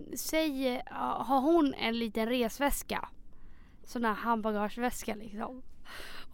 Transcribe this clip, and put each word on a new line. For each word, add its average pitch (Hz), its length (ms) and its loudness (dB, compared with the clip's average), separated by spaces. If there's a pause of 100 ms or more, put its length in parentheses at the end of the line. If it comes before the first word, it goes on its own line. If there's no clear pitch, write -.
(180)
säger, 269 680 2
ja, 254 420 -2
har 262 140 6
hon 294 320 6
en 233 260 0
liten 220 300 0
resväska. 247 800 0 (720)
Sån 240 220 -2
här 220 80 4
handbagageväska, 214 1040 0
liksom. 220 460 -8 (720)